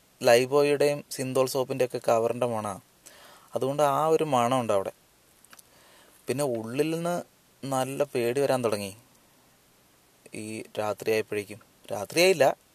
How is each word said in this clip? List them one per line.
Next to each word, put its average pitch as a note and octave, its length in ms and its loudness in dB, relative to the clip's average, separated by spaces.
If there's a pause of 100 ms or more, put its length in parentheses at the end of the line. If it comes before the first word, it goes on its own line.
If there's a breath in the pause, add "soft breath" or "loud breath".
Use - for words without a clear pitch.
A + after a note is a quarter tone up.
(220)
ലൈബോയുടെയും C#3+ 880 4
സിന്തോൾ C3 360 0
സോപ്പിൻ്റെയൊക്കെ C3 600 -2
കവറിൻ്റെ A#2 380 2
മണമാണ്. G#2+ 360 -6 (760 soft breath)
അതുകൊണ്ട് C#3 280 0
ആ C#3+ 240 2
ഒരു D#3+ 160 2
മണമുണ്ട് B2 500 2
അവിടെ. G2 180 -2 (1400 soft breath)
പിന്നെ C3 160 -2
ഉള്ളിൽ B2+ 480 -4
നിന്ന് E3+ 300 -4 (420)
നല്ല C3+ 400 -2
പേടി B2 380 -2
വരാൻ C3 220 0
തുടങ്ങി. G#2 340 -4 (1400)
ഈ A2 280 -12 (160)
രാത്രിയായപ്പോഴേക്കും, G#2+ 800 -4 (320)
രാത്രിയായില്ല, D3 640 2 (200)